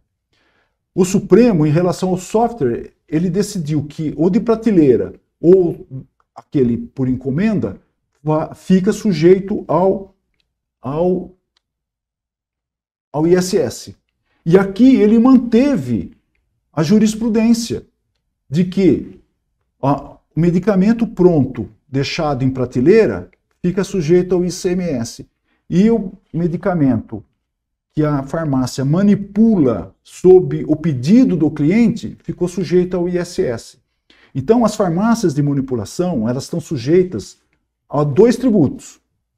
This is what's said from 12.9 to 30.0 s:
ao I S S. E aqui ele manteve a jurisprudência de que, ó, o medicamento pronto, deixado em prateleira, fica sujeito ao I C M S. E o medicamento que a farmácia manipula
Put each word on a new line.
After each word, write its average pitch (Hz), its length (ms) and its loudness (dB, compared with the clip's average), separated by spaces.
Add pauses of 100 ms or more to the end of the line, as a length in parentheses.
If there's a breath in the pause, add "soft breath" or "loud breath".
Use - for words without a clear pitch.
ao 151 140 0
I 175 80 4
S 180 200 0
S. 120 400 -4 (480)
E 170 140 4
aqui 226 380 4
ele 214 240 4
manteve 226 1000 2 (540)
a 156 100 -2
jurisprudência 220 1000 0 (640)
de 160 140 0
que, 185 560 0 (600)
ó, - 340 -4 (180)
o 151 60 -4
medicamento 190 640 0
pronto, 151 640 0 (160)
deixado 135 580 -4
em 135 60 0
prateleira, 135 800 2 (320)
fica 180 220 -2
sujeito 180 500 0
ao 180 120 0
I 180 60 -4
C - 180 -8
M 180 140 -2
S. 135 440 -8 (420)
E 196 220 2
o 220 220 -4 (200)
medicamento 156 880 -2 (720)
que 151 120 -2
a 143 180 -2
farmácia 135 600 -4
manipula 190 1160 0